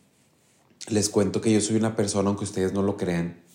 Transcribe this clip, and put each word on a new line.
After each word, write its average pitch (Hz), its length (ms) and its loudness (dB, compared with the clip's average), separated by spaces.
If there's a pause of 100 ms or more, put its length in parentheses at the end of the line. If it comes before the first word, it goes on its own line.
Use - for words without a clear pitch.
(880)
les 107 220 0
cuento 101 320 2
que 113 100 2
yo 107 100 4
soy 110 160 0
una 110 180 0
persona, 101 340 0
aunque 101 140 -2
ustedes 92 300 -2
no 101 100 0
lo 98 140 0
crean, 87 420 -2 (160)